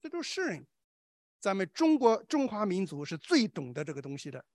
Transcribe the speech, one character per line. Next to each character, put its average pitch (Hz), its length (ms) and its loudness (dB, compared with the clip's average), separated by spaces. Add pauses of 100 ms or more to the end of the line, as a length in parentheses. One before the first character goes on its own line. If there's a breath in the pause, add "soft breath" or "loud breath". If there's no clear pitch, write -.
这 320 80 -12
都 349 120 -6
是 - 120 -8
世 370 120 -2
人。 160 200 -4 (720)
咱 196 160 0
们 190 180 -2
中 311 240 4
国， 226 260 4
中 277 240 0
华 214 180 -2
民 190 180 0
族 147 220 -6
是 165 120 -10
最 262 300 4
懂 139 240 -8
得 139 120 -6
这 151 100 -8
个 139 80 -10
东 139 160 -10
西 143 140 -12
的。 127 120 -14 (120)